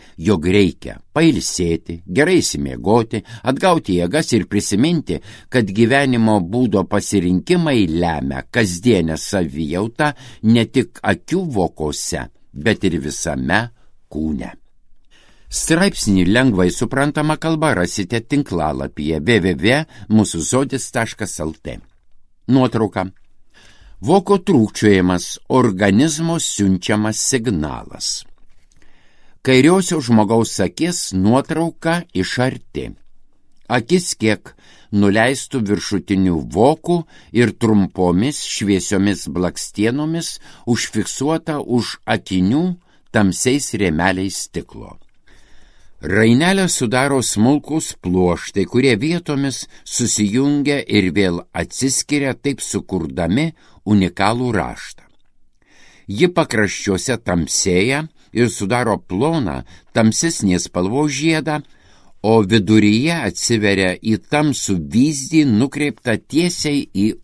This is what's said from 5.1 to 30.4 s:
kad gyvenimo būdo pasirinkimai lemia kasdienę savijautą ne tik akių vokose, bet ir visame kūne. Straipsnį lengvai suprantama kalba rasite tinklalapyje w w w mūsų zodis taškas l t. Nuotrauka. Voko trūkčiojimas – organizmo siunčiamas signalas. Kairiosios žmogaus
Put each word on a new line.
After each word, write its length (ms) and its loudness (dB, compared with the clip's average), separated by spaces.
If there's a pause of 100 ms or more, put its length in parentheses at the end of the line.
kad 240 0
gyvenimo 720 4
būdo 400 0
pasirinkimai 1040 0
lemia 560 -2
kasdienę 720 0
savijautą 960 -4 (400)
ne 160 4
tik 320 -2
akių 480 -6
vokose, 800 -4 (240)
bet 320 -2
ir 160 0
visame 640 -4 (480)
kūne. 400 -6 (920)
Straipsnį 800 2
lengvai 480 2
suprantama 640 -2
kalba 300 -2 (100)
rasite 400 -4
tinklalapyje 1040 -4
w 220 2
w 100 2
w 220 0 (340)
mūsų 320 2
zodis 480 -4
taškas 480 -6
l 140 -6 (100)
t. 140 -12 (720)
Nuotrauka. 560 0 (1000)
Voko 400 2
trūkčiojimas – 960 2 (100)
organizmo 960 2
siunčiamas 880 -2
signalas. 960 -4 (1120)
Kairiosios 720 4
žmogaus 500 2